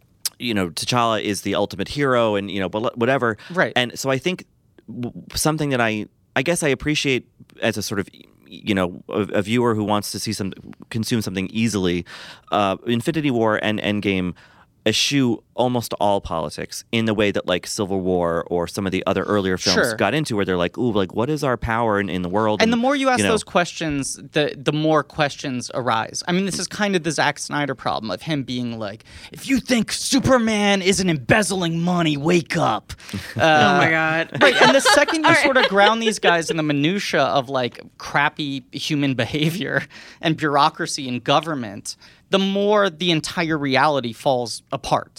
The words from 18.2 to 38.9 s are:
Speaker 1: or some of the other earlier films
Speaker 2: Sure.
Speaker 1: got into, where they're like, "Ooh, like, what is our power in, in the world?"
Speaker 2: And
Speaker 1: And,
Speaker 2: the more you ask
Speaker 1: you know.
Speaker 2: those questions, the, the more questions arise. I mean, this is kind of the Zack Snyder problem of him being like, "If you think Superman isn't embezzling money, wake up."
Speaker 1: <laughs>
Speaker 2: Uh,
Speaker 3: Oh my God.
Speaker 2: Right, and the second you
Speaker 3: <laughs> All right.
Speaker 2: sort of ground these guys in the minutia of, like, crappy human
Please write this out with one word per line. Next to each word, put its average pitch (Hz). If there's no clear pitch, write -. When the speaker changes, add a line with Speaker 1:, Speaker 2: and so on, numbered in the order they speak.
Speaker 1:
or 85
some 98
of 90
the 92
other 92
earlier 95
films 131
Speaker 2:
Sure. 110
Speaker 1:
got 104
into, 143
where 98
they're 92
like, 90
"Ooh, 117
like, 95
what 120
is 147
our 127
power 113
in, 101
in 90
the 87
world?" 107
Speaker 2:
And 226
Speaker 1:
And, 226
Speaker 2:
the 240
more 254
you 269
ask 247
Speaker 1:
you 208
know. 202
Speaker 2:
those 214
questions, 160
the, 151
the 143
more 156
questions 139
arise. 117
I -
mean, 185
this 185
is 185
kind 202
of 165
the 160
Zack 143
Snyder 143
problem 104
of 92
him 147
being 120
like, 110
"If -
you 262
think 240
Superman 220
isn't 185
embezzling 170
money, 170
wake 160
up." 120
Speaker 1:
<laughs> -
Speaker 2:
Uh, 151
Speaker 3:
Oh -
my 151
God. 160
Speaker 2:
Right, 466
and -
the 269
second 330
you -
Speaker 3:
<laughs> -
All 330
right. 294
Speaker 2:
sort 262
of 262
ground 208
these 220
guys 170
in 175
the 156
minutia 151
of, 127
like, 131
crappy 143
human 143